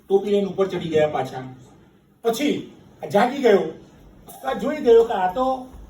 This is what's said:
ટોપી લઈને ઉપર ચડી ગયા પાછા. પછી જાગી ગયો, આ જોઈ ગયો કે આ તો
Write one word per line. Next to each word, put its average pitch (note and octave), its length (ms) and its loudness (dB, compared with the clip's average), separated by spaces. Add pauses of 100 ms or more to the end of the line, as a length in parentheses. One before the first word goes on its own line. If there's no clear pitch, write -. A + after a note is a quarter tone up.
ટોપી G3 200 0
લઈને G3+ 160 2
ઉપર F#3 220 -2
ચડી E3 220 -6
ગયા D3+ 180 2
પાછા. C3 480 -8 (680)
પછી A#3 500 -2 (420)
જાગી B3 240 2
ગયો, G3+ 360 2 (760)
આ C4 60 -4
જોઈ C4+ 240 -4
ગયો A#3 260 6
કે A3+ 100 -2
આ F#3 200 -2
તો C4 340 -2 (220)